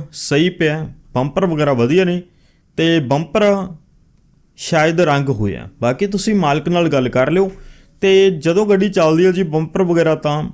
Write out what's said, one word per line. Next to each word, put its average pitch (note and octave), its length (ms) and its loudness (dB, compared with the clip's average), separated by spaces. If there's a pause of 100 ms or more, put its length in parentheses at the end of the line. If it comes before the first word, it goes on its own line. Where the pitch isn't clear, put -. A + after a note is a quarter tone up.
(140)
ਸਹੀ D#3 380 0
ਪਿਆ, D#3 360 -4 (280)
ਬੰਪਰ C3+ 300 -2
ਵਗੈਰਾ D3+ 300 0
ਵਧੀਆ C#3 300 2
ਨੇ F3 160 -2 (560)
ਤੇ E3 240 2
ਬੰਪਰ D#3+ 440 -2 (1120)
ਸ਼ਾਇਦ E3 440 0
ਰੰਗ C#3+ 280 0
ਹੋਇਆ। G2 360 -4 (140)
ਬਾਕੀ B2+ 260 -2
ਤੁਸੀਂ G#3 300 -2
ਮਾਲਕ D3+ 320 0
ਨਾਲ F3 200 0
ਗੱਲ C3 200 0
ਕਰ B2+ 220 0
ਲਿਓ। F#3+ 200 0 (500)
ਤੇ F#3+ 320 4
ਜਦੋਂ E3+ 320 0
ਗੱਡੀ G3+ 240 2
ਚੱਲਦੀ E3+ 360 2
ਹੈ F#3 60 4
ਜੀ, F#3 140 0
ਬੰਪਰ D#3+ 380 -2
ਵਗੈਰਾ E3+ 340 2
ਤਾਂ D3+ 260 -4 (100)